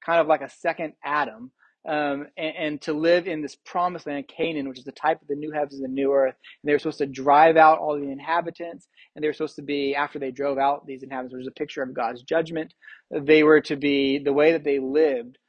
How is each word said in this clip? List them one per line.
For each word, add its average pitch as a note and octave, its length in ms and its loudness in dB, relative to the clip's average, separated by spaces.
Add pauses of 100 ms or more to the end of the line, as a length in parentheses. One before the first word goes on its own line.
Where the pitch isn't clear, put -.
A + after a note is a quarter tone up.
kind E3 160 4
of D3+ 60 0
like D3 140 2
a C3 80 -12
second E3 440 -6 (100)
Adam, C3 480 -4 (340)
um, D3 420 -4 (100)
and, D#3 200 -6
and D3+ 260 -6
to D#3+ 100 -4
live E3+ 340 2
in D#3+ 140 -4
this C#3 240 -10
promised F3 420 -4
land, C#3+ 220 -8
Canaan, D#3 400 -6
which B2+ 100 -14
is B2+ 60 -20
the C3+ 80 -14
type D#3+ 280 -2
of - 60 -20
the C#3+ 80 -6
new D3+ 160 -8
heavens D3 220 -4
and C3+ 100 -10
the C3 180 -4
new C#3 120 0
earth. C3+ 220 2 (280)
And C#3+ 60 -4
they D3 40 2
were C#3+ 60 2
supposed D3+ 200 -6
to C#3+ 80 -2
drive C#3+ 500 6
out D#3 220 8
all D3+ 200 -4
the C#3 100 -8
inhabitants, E3 800 -8 (280)
and D3+ 60 -14
they D3+ 60 -2
were D3 60 -2
supposed D3+ 240 -8
to D3 60 -12
be, C#3 320 -2
after C#3+ 220 -4
they C3+ 140 -6
drove C#3 260 -4
out C#3 280 0
these C3+ 180 -14
inhabitants, B2+ 300 -10
which B2+ 80 -12
is B2+ 80 -10
a - 100 -12
picture D3 240 -8
of B2+ 100 -8
God's A#2+ 300 -6
judgment, D#3+ 500 -4 (360)
they D#3 340 4
were D3+ 180 8
to D3+ 140 -4
be, C#3 420 0
the C#3+ 140 -2
way D3+ 220 6
that D#3 100 -4
they C#3 160 0
lived C3 580 0 (120)